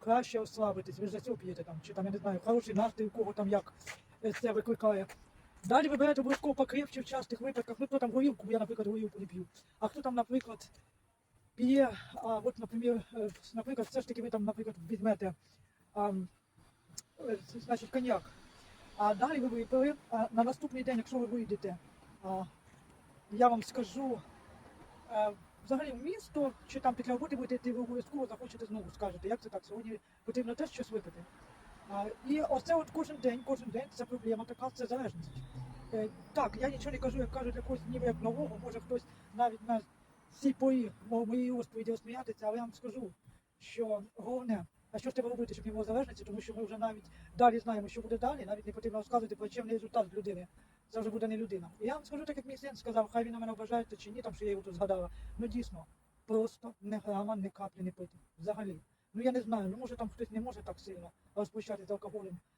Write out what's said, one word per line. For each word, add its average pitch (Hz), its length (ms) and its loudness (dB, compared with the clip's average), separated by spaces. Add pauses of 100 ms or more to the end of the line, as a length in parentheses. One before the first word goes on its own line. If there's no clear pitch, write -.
краще 233 340 4
ослабитись, 202 600 -2
ви 208 80 -2
ж 185 60 -4
за 208 80 -4
цього 233 160 -2
п'єте 175 280 -8
там, 165 180 -10
чи 202 100 -14
там, 190 120 -2
я 196 60 0
не 202 80 -2
знаю, 190 260 0
хороший 226 300 4
настрій, 220 300 2
у 208 60 0
кого 208 220 0
там 202 160 0
як, 202 240 4 (520)
е, 214 80 2
це 220 200 2
викликає. 214 540 4 (580)
Далі 262 240 8
ви 285 80 2
берете 285 240 8
обов'язково 269 340 2
покрепче 269 460 2
в 233 40 -6
частих 254 360 -4
випадках, 233 380 -2
ну, 262 80 0
хто 269 120 2
там 240 140 2
горілку, 262 380 4
я, 226 80 4
наприклад, 214 300 0
горілку 214 320 -2
не 196 60 -6
п'ю, 180 200 -8 (320)
а 220 100 2
хто 294 140 -6
там, 262 120 0
наприклад, 240 540 0 (840)
п'є, 262 360 8 (240)
а, 226 240 0
от, 240 200 0
наприклад, 233 420 2 (140)
е, 214 140 -2 (260)
наприклад, 226 360 -2
все 262 100 0
ж - 80 -4
таки 240 140 -4
ви 233 80 -4
там, 214 140 0
наприклад, 214 320 -2 (140)
візьмете, 202 440 0 (600)
а, 208 180 2 (1080)
е, 226 180 -2 (160)
значить, 233 360 -2
коньяк. 247 320 2 (800)
А 208 120 6
далі 269 260 2
ви 247 80 2
випили, 254 460 4 (160)
а 226 200 2
на 226 140 6
наступний 254 380 -2
день, 254 140 0
якщо 240 220 -2
ви 240 80 2
вийдете, 208 500 -2 (460)
а, 190 220 -2 (880)
я 233 180 8
вам 226 140 4
скажу, 240 580 -2 (920)
е, 214 200 4 (320)
взагалі 269 260 0
в 247 140 -8
місто, 302 480 -2 (160)
чи 269 120 -6
там 247 140 4
після 247 180 -2
роботи 247 240 -2
будете 254 180 -2
йти, 247 180 -2
ви 226 60 -2
обов'язково 247 480 -4
захочете 226 400 -10
знову, 208 180 -6 (100)
скажете, 185 340 -4
як 233 120 0
це 220 80 -16
так, 196 160 -8
сьогодні 220 360 -8 (240)
потрібно 240 300 -2
теж 302 160 -4
щось - 200 -8
випити. 175 340 -6 (640)
А, 202 140 -2 (240)
і 302 120 4
оце - 340 4
от 311 180 4
кожен 302 240 -2
день, 254 300 2
кожен 269 240 0
день, 247 240 -4
це 240 100 -8
проблема 226 400 -2
така, 247 300 -6
це 247 120 -4
залежність. 233 440 -4 (640)
Е, 214 140 0 (240)
так, 233 280 2
я 254 80 2
нічого 277 240 -4
не 262 60 -6
кажу, 262 200 0
як 240 120 0
кажуть, 247 260 -2
якось 254 320 -2
ніби 247 180 -2
як 226 160 2
нового, 269 400 0
може 233 180 -8
хтось 247 220 -2 (320)
навіть 220 340 2
на 233 120 4 (500)
цій 277 220 2
порі 262 380 4 (180)
мо-, 233 160 2
моєї 247 260 2
розповіді 233 400 -4
розсміятися, 226 560 -6
але 214 100 2
я 240 60 0
вам 233 100 -4
скажу, 226 400 -8 (480)
що 214 420 0 (140)
головне, 226 500 0 (260)
а 214 60 -4
що 254 120 -4
ж - 40 -4
треба 240 160 0
робити, 240 240 -2
щоб - 120 -10
не 220 60 -4
було 214 120 -2
залежності, 226 400 -2
тому 214 160 -6
що 226 140 -10
ми 226 100 -4
вже 214 140 -6
навіть 220 260 -2 (320)
далі 240 220 8
знаємо, 220 300 -2
що 233 120 -8
буде 226 180 -2
далі, 262 280 -2
навіть 208 200 -4
не 214 60 -6
потрібно 220 260 -4
розказувати 220 380 0
про 214 120 -6
чимний 226 240 -6
результат 214 420 0
людини. 185 320 -4 (420)
Це 220 120 -4
вже 214 100 -2
буде 220 180 0
не 220 80 -2
людина. 185 340 -4 (100)
І 214 60 -2
я 254 80 0
вам 302 100 -6
скажу 294 200 -8
так, 294 120 -6
як 247 100 -8
мій 269 100 -10
син 269 200 -12
сказав, 220 360 0
хай 233 120 2
він 233 80 -6
на 233 60 -8
мене 226 140 -6
ображається 220 440 -4
чи - 140 -14
ні, 233 120 -10
там, 180 120 -8
що - 100 -8
я 208 60 0
його 196 120 -2
тут 190 120 -10
згадала. 185 360 0 (280)
Ну 226 80 0
дійсно, 208 400 -6 (400)
просто 220 540 0
не 208 180 -4
грама, 208 380 -2
не 196 140 -2
каплі 196 320 -10
не 185 100 -2
пити. 180 260 -14 (200)
Взагалі. 196 420 -4 (340)
Ну 220 80 -2
я 254 100 6
не 254 80 2
знаю, 214 280 0
ну 190 80 -2
може 247 200 -8
там 233 120 -2
хтось 233 220 -6
не 220 100 -2
може 247 220 -6
так - 180 -10
сильно 175 300 -12 (240)
розпочати 202 500 -4
з 180 60 -8
алкоголем 196 480 -6 (200)